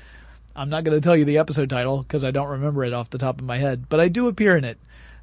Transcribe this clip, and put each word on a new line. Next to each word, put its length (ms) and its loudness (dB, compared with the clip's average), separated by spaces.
I'm 140 -8
not 140 -4
gonna 180 2
tell 140 6
you 100 6
the 120 2
episode 320 0
title 380 -2
'cause 160 -4
I 80 -2
don't 160 -2
remember 360 -4
it 100 -4
off 180 -8
the 80 -8
top 200 -4
of 60 -10
my 120 -4
head, 320 -4
but 100 2
I 80 6
do 200 0
appear 300 4
in 60 -2
it. 160 -10